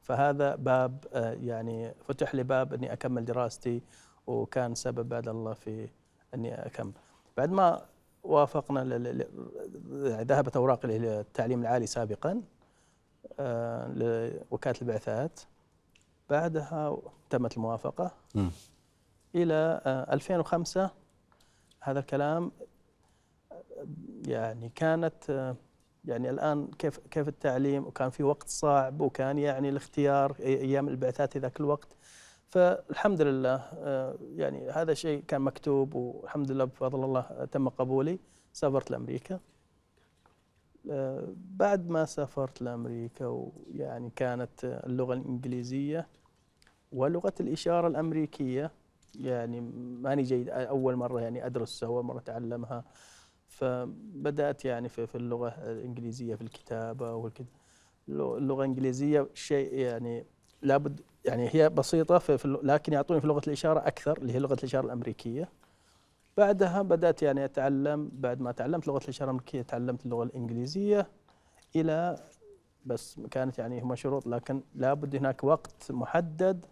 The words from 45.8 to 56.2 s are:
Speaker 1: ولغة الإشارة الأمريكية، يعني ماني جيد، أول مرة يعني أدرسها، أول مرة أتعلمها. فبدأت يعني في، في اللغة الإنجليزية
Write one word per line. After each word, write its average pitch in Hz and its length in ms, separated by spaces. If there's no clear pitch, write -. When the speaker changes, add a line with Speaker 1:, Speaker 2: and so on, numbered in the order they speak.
Speaker 1:
ولغة 170 480
الإشارة 170 480
الأمريكية، 151 840
يعني 120 420
ماني 135 220
جيد، 127 260
أول 127 460
مرة 123 260
يعني 117 240
أدرسها، 123 420
أول 120 180
مرة 123 120
أتعلمها. 117 680
فبدأت 139 1200
يعني 120 240
في، 117 180
في - 80
اللغة 120 320
الإنجليزية 117 880